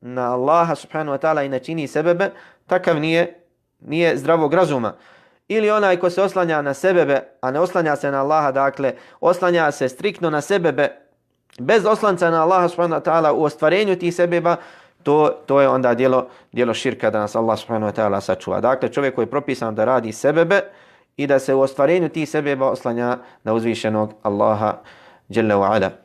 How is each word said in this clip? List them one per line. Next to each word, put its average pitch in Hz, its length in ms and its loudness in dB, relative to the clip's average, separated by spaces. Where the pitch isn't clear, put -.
na 123 320 -4
Allaha 156 420 2
subhanahu 147 440 -8
wa - 40 -8
ta'ala 156 240 0
i - 20 -8
ne 135 100 -4
čini 156 300 -8
sebebe, 170 420 0
takav 180 340 0
nije, 165 400 0
nije 165 360 0
zdravog 151 380 0
razuma. 143 400 0
Ili 214 220 0
onaj 202 260 2
ko 180 140 0
se 180 120 -2
oslanja 180 400 0
na 143 120 -2
sebebe, 156 460 2
a 127 100 -4
ne 143 100 -2
oslanja 170 360 0
se 143 140 -4
na 139 100 -2
Allaha, 147 320 0
dakle, 135 420 -2
oslanja 175 500 2
se 135 180 -4
striktno 165 420 -6
na 151 100 -2
sebebe, 147 480 0
bez 185 260 2
oslanca 202 460 2
na 165 120 2
Allaha 180 260 4
subhanahu 170 340 -2
wa 165 80 -2
ta'ala 156 220 4
u 143 120 0
ostvarenju 180 520 0
tih 175 180 -2
sebeba, 175 420 0
to, 147 440 2
to 139 140 4
je 139 80 6
onda 127 260 2
djelo, 127 320 2
djelo 117 220 0
širka, 113 360 -2
da 107 80 -4
nas 104 180 -4
Allah 113 220 0
subhanahu 110 340 -4
wa 113 100 -2
ta'ala 101 180 0
sačuva. 98 400 -4
Dakle, 123 320 0
čovjek 139 220 -2
koji 123 80 -2
je - 80 -4
propisan 127 440 -4
da 107 100 0
radi 117 280 0
sebebe 165 480 2
i 143 100 -4
da 139 120 4
se 135 160 0
u 135 60 4
ostvarenju 143 480 2
tih 156 200 -6
sebeba 143 420 -2
oslanja 123 480 -4
na 110 100 0
uzvišenog 110 680 -2
Allaha 107 560 0
dželle 107 260 0
ve 98 80 4
ala. 98 260 2